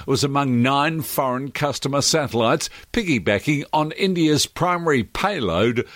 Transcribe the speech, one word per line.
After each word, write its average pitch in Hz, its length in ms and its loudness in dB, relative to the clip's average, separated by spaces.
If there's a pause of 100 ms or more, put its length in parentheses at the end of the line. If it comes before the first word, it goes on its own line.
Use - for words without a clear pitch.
was 135 180 0
among 139 380 2
nine 143 400 2
foreign 131 500 -4
customer 143 500 -2
satellites 131 680 0 (220)
piggybacking 143 800 0
on 151 220 -2
India's 165 540 2
primary 165 560 0
payload, 117 920 0